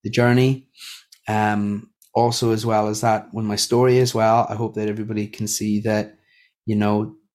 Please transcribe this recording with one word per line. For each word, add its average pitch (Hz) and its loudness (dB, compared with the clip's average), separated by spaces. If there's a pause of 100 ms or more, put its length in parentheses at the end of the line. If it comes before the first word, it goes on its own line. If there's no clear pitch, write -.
the 107 -8
journey. 127 2 (600)
Um, 104 -2 (220)
also, 117 2
as 113 0
well 107 2
as 107 -4
that, 110 0
with 110 -6
my 104 -2
story 127 2
as 123 0
well, 110 4
I 113 -6
hope 110 -6
that 107 -4
everybody 104 -6
can 107 -8
see 104 -2
that, 107 -2 (480)
you 110 -2
know 104 0 (200)